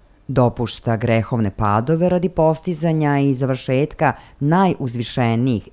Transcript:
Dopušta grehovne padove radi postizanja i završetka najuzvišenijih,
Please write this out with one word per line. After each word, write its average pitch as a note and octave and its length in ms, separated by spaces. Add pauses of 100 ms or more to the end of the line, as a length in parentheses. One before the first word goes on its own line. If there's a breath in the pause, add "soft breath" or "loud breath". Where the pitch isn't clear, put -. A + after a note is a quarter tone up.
(280 soft breath)
Dopušta A#2+ 680
grehovne A2+ 540
padove B2 580
radi F3+ 200
postizanja D#3 920
i C#3 160
završetka C3 760 (280 loud breath)
najuzvišenijih, B2 1300